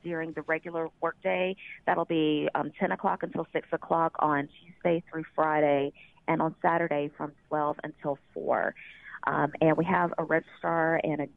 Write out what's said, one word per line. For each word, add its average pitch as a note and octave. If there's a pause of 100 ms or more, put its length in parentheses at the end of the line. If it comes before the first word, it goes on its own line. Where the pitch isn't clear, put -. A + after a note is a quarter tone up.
during E3
the D#3
regular D#3+ (100)
workday. F#3 (300)
That'll F3
be, D#3
um, D3
ten F#3
o'clock F#3
until E3+
six -
o'clock E3
on D3 (140)
Tuesday E3+
through D#3+ (100)
Friday, D3+ (360)
and D#3+
on D#3+
Saturday E3
from D3+ (160)
twelve D3+
until D3+ (160)
four. A#2+ (500)
Um, D3
and D#3
we E3
have F3
a E3
registrar E3
and D3+
a C#3 (100)